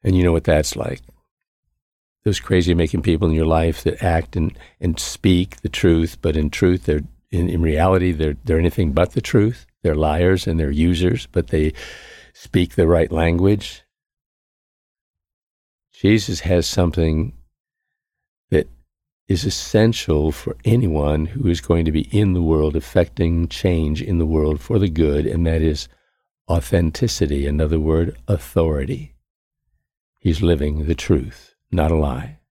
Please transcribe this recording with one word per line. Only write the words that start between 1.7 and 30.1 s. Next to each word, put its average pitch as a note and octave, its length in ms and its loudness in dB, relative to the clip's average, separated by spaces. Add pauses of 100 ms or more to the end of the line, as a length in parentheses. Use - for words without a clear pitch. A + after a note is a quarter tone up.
Those G2+ 160 -2
crazy F2+ 340 2
making E2 280 0
people E2 260 0
in D#2+ 60 2
your D#2+ 120 2
life E2 380 0
that - 200 -4
act E2 320 -2
and, D#2+ 220 -4 (220)
and E2+ 200 -4
speak - 600 0
the D#2+ 80 -6
truth, E2 520 2
but D#2+ 140 -2
in D2+ 140 0
truth, F#2 360 0
they're, D2+ 180 0 (280)
in, F2 180 0
in E2 120 -2
reality, F2+ 500 2
they're, D2+ 320 -2
they're D#2+ 160 0
anything E2+ 320 0
but E2+ 200 0
the - 100 -4
truth. A2 440 0 (160)
They're D#2+ 140 0
liars E2 520 0
and D#2+ 120 -2
they're D2 120 -2
users, F2 560 0
but E2 200 -4
they D#2 260 0 (600)
speak - 420 -2
the F2 120 2
right E2 240 2
language. F2 720 0 (2000)
Jesus G2 480 0
has F2 260 0
something E2 680 0 (1160)
that D#2 180 0 (600)
is F2 180 0
essential E2 840 0
for - 340 -10
anyone D#2 640 0
who - 200 -4
is E2+ 140 0
going E2+ 240 0
to D#2+ 60 0
be D#2 260 -2
in G2+ 160 2
the F2+ 80 0
world, D#2 340 2
affecting E2+ 720 0
change D#2+ 540 -2
in F2+ 160 -2
the E2 80 2
world D2+ 340 0
for A2 200 -2
the F#2+ 100 2
good, D#2 360 0
and E2+ 200 0
that D#2+ 160 0
is D#2 260 -2 (600)
authenticity, E2 960 0
another D2+ 340 0
word, D#2+ 380 0 (100)
authority. E2 880 -2 (1040)